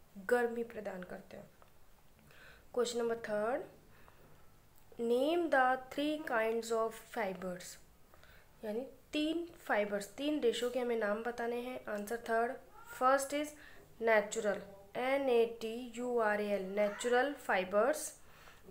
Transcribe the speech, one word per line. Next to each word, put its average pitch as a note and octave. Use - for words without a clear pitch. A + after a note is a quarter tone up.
गर्मी A#3
प्रदान F#3+
करते -
हैं। -
Question A#3
number A3+
third, A3+
name C#4
the C4
three D4+
kinds A3+
of A3
fibers, F#3
यानी A3+
तीन D#4+
फाइबर्स, G3+
तीन -
रेशों A#3
के B3+
हमें A#3+
नाम G#3+
बताने A#3+
हैं। B3+
Answer G#3
third, A#3
first C4+
is D4
natural, G#3
एन C4+
ए A#3
टी A3
यू B3
आर G#3
ए G#3
एल, G3
नेचुरल A#3+
फाइबर्स, G#3